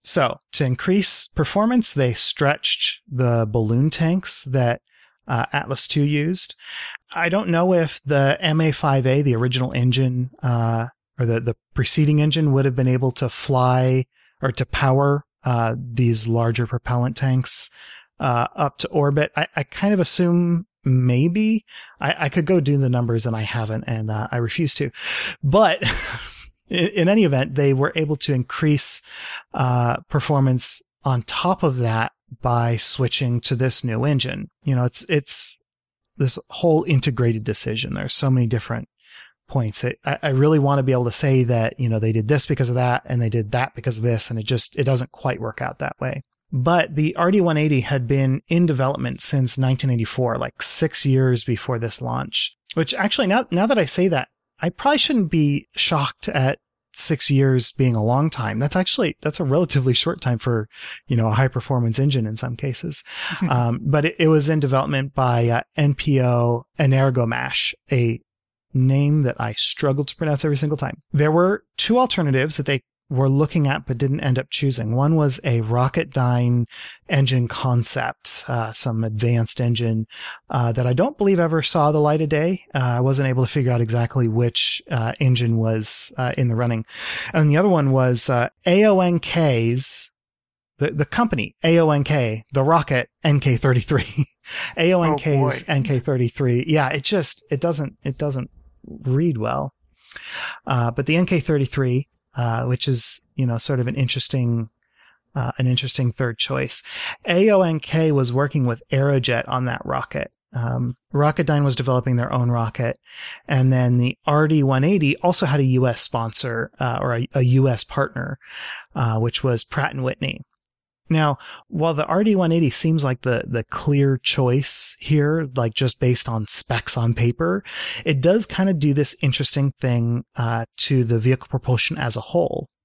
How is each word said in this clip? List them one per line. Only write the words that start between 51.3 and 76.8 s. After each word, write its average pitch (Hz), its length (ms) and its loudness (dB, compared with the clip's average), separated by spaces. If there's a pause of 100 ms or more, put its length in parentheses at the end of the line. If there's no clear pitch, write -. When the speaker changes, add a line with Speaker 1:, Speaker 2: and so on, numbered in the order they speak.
Speaker 1:
before 120 380 -4
this 113 200 -6
launch, 123 560 -6 (180)
which 160 200 -2
actually, 214 320 0
now, 220 240 2
now 180 160 2
that 240 120 2
I 165 80 2
say 180 200 0
that, 156 220 -2 (320)
I 160 80 -2
probably 277 300 0
shouldn't 214 340 0
be 147 420 0
shocked - 540 -2
at 139 320 0 (320)
six - 360 0
years 135 440 2
being 127 240 2
a 107 80 0
long 135 260 2
time. 107 300 -4
That's 143 160 -2
actually, 185 440 -2
that's - 200 -4
a 170 40 -2
relatively 135 500 2
short 170 260 -2
time 123 180 -2
for, 113 300 -2 (400)
you 123 80 0
know, 113 100 2
a 107 60 2
high 127 160 2
performance 120 500 -2
engine 135 260 2
in 107 120 -6
some 120 200 -6
cases. - 460 -6 (220)
Speaker 2:
<laughs> 196 260 -4
Speaker 1:
Um, 120 320 0
but 143 220 0
it, 170 160 -2
it 160 80 4
was 151 200 4
in 160 120 2
development 139 520 0
by, 120 360 2
uh, 117 140 0 (140)
N 143 180 4
P 135 280 0
O 120 400 2 (160)
Energomash, 131 960 0 (160)
a 120 300 0 (520)
name 143 520 2
that - 160 -2
I 110 140 -4
struggle 143 500 -2
to - 100 -8
pronounce 151 300 -2
every 147 120 0
single 147 220 -2
time. - 240 -6 (100)
There 151 200 2
were 185 320 2 (120)
two 233 220 2
alternatives 156 600 0
that 143 80 -4
they 135 160 -2 (280)
were 135 180 2
looking 143 400 2
at - 180 -2
but 123 120 -4
didn't 139 220 0
end 127 180 0
up 131 100 -6
choosing. 120 480 -2
One 147 180 2
was 147 300 2
a 120 160 0
Rocketdyne 123 1040 0 (440)